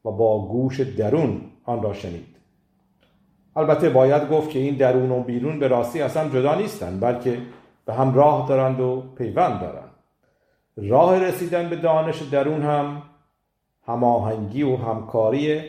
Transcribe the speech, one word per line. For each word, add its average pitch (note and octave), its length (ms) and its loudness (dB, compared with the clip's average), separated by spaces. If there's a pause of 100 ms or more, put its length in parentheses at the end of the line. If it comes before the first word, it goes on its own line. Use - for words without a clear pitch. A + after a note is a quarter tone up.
و A2+ 60 -4
با G#2+ 380 0
گوش B2+ 320 -2
درون G#2+ 600 0 (240)
آن A#2 180 -4
را G#2 100 -4
شنید. E2+ 440 -12 (1200)
البته D#3 340 2
باید C3+ 380 4
گفت D3+ 220 0
که C3+ 80 -4
این C#3 160 0
درون B2+ 360 2
و B2+ 120 -2
بیرون B2 360 -4
به C3+ 100 0
راستی B2 340 0
اصلاً D3+ 260 -2
جدا C3 260 2
نیستند، G2 460 -6
بلکه A#2+ 380 -2 (480)
به A2+ 80 -6
هم C3 200 2
راه C#3 340 4
دارند C3 320 2
و B2+ 220 -2 (140)
پیوند A#2 440 -2
دارند. - 300 -12 (840)
راه D3 420 4
رسیدن F3 500 -2
به E3+ 80 -6
دانش D#3+ 460 0
درون C#3+ 400 -2
هم D3 400 -2 (840)
هماهنگی A#2 760 0
و B2+ 140 0
همکاری A#2 920 -2